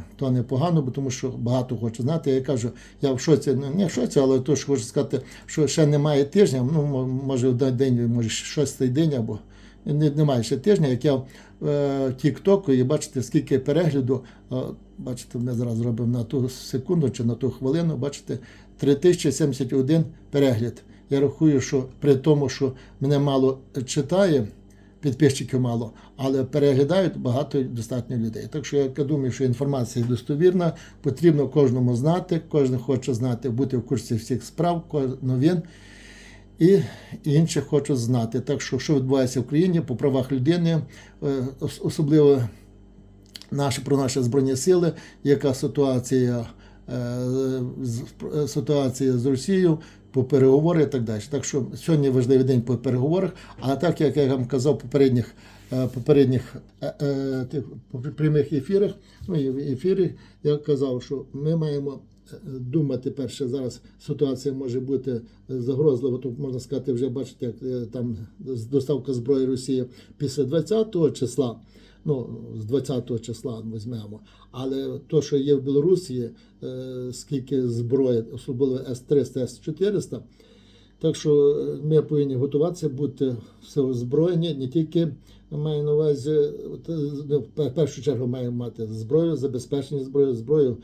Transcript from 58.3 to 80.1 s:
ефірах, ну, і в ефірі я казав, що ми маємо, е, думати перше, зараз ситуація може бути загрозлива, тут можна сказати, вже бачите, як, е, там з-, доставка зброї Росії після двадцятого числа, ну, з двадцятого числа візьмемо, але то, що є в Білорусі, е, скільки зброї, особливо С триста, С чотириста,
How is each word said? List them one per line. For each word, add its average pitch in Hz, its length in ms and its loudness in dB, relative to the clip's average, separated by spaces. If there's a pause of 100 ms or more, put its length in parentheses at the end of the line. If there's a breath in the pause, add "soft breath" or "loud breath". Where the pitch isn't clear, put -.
ефірах, 196 400 0 (360 loud breath)
ну, 180 80 -2
і 135 140 0
в 131 80 -4
ефірі 156 560 0 (280 loud breath)
я 147 140 2
казав, 135 460 -2
що 131 300 -8
ми 151 240 -2
маємо, 143 440 -4 (320)
е, 135 120 -18
думати 131 680 -4
перше, 127 380 -6
зараз 127 320 -6 (180 loud breath)
ситуація 139 560 -2
може 131 260 -4
бути 127 400 -4 (280 loud breath)
загрозлива, 127 720 0
тут 123 200 -8
можна 131 220 -6
сказати, 131 320 -4
вже 123 160 -2
бачите, 123 380 -8
як, 113 160 -6
е, 127 300 -6
там 120 240 -6 (300)
з-, 120 200 -6
доставка 135 460 -2
зброї 131 340 0
Росії 127 380 -2 (320 loud breath)
після 143 280 -2
двадцятого 165 680 0
числа, 120 460 -4 (480 soft breath)
ну, 131 240 -4 (320)
з 107 40 -10
двадцятого 123 560 -2
числа 113 420 -10 (120)
візьмемо, 107 460 -10 (300 soft breath)
але 135 560 -6
то, 151 160 2
що 151 140 -2
є 139 180 4
в 135 80 0
Білорусі, 139 680 2 (320 loud breath)
е, 127 500 -8
скільки 131 560 -2
зброї, 120 640 2
особливо 131 480 -2 (100)
С 120 100 -6
триста, 135 400 0
С 120 200 -6
чотириста, 165 600 -4 (800 soft breath)